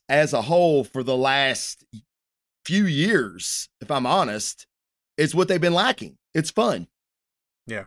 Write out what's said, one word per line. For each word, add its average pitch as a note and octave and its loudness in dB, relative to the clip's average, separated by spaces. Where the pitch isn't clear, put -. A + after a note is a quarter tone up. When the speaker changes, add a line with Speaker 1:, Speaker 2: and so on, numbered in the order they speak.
Speaker 1:
as C#3+ 2
a A#2+ 0
whole D#3+ 4
for C3 -6
the B2+ -2
last C3+ -2
few G3 0
years, C#3+ -2
if G#2+ -8
I'm C3+ -2
honest, B2 -2
is D#3 0
what F3+ 2
they've F#3 0
been E3+ 2
lacking. F3+ -2
It's D#3+ -2
fun. G#3 -2
Speaker 2:
Yeah. G#2+ -10